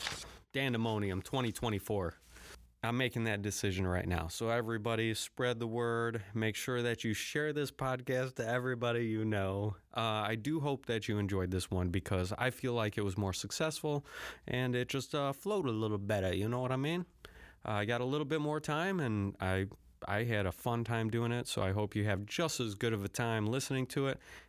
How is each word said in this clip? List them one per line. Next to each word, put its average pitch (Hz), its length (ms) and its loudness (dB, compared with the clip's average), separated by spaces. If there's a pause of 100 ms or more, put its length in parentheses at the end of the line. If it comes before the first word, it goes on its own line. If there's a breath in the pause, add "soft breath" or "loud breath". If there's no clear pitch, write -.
(540 loud breath)
Dandemonium 113 680 2
twenty 123 280 0
twenty-four. 101 640 0 (720 loud breath)
I'm 117 80 0
making 123 300 0
that 104 160 0
decision 98 440 0
right 90 220 2
now. 85 200 0
So 113 200 -4
everybody, 113 680 0
spread 123 460 -2
the 117 80 -2
word. 117 560 0 (100)
Make 110 220 2
sure 123 260 0
that 120 220 0
you 113 100 2
share 151 380 -2
this 143 180 -2
podcast 127 680 -2
to 113 120 -2
everybody 120 580 2
you 110 200 2
know. 101 500 2 (180)
Uh, 110 320 0
I 110 100 0
do 143 260 -2
hope 139 240 -2
that 113 240 0
you 104 80 2
enjoyed 95 340 2
this 92 180 0
one 90 200 2
because 92 480 0
I 127 120 2
feel 127 220 -2
like 110 260 0
it 110 40 2
was 98 160 -2
more 98 160 2
successful 151 720 -2 (420 loud breath)
and 127 260 0
it 123 140 0
just, - 260 -4
uh, 143 200 0
flowed 196 320 -2
a 123 60 2
little 110 260 2
better. 98 360 2
You 95 140 2
know 123 140 0
what 127 100 0
I 131 60 2
mean? 165 280 0 (600 loud breath)
Uh, - 40 0
I 104 120 2
got 120 160 2
a 123 60 0
little 143 180 0
bit 151 160 0
more 151 220 0
time 170 400 0
and 104 400 2
I, 95 240 2 (420)
I 104 160 2
had 110 220 2
a 90 80 0
fun 117 320 0
time 113 240 0
doing 117 240 2
it. 120 120 -2
So - 160 -2
I 95 120 4
hope 104 200 0
you 104 120 2
have 104 200 2
just 156 360 -2
as 110 120 -2
good 113 200 0
of 101 100 0
a 98 60 -2
time 113 380 2
listening 131 400 0
to 135 200 0
it. 135 100 -2 (320 loud breath)